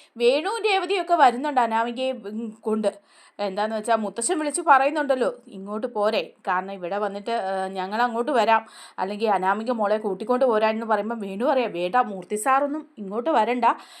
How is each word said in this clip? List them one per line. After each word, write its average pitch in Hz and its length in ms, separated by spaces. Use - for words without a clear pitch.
വേണുവും 311 480
രേവതിയൊക്കെ 359 500
വരുന്നുണ്ട് 269 460
അനാമികയെ, 233 520
ഉം, 220 480
കൊണ്ട്. 214 300
എന്താന്ന് 208 380
വെച്ചാൽ 220 200
മുത്തശ്ശൻ 226 420
വിളിച്ച് 311 240
പറയുന്നുണ്ടല്ലോ, 269 720
"ഇങ്ങോട്ട് 202 380
പോരെ, 214 460
കാരണം 190 260
ഇവിടെ 185 260
വന്നിട്ട്, 202 320
ഏ, 190 380
ഞങ്ങൾ 190 340
അങ്ങോട്ട് 240 300
വരാം, 220 340
അല്ലെങ്കിൽ 208 300
അനാമിക 202 420
മോളെ 220 280
കൂട്ടിക്കൊണ്ട് 220 460
പോരാൻ" 220 260
എന്ന് 220 160
പറയുമ്പോൾ 214 320
വേണു 196 260
പറയാം, 254 280
"വേണ്ട, 175 240
മൂർത്തി 208 400
സാറൊന്നും 277 520
ഇങ്ങോട്ട് 214 320
വരണ്ട, 240 340